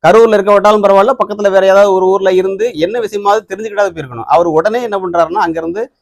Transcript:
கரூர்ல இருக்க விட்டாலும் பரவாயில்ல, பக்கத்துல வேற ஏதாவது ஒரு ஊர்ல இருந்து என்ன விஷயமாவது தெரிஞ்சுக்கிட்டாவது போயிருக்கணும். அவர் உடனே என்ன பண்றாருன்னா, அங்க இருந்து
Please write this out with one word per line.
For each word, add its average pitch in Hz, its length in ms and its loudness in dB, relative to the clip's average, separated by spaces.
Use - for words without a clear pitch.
கரூர்ல 220 260 4
இருக்க 202 200 2
விட்டாலும் 208 300 2
பரவாயில்ல, 196 300 2
பக்கத்துல 208 260 -4
வேற 190 160 2
ஏதாவது 196 260 4
ஒரு 185 140 0
ஊர்ல 190 260 0
இருந்து 190 420 -2
என்ன 185 260 -4
விஷயமாவது 208 480 -2
தெரிஞ்சுக்கிட்டாவது 202 420 -4
போயிருக்கணும். 131 360 -12
அவர் 165 200 2
உடனே 180 360 0
என்ன 208 160 -6
பண்றாருன்னா, 170 340 -2
அங்க 170 280 -4
இருந்து 185 420 -8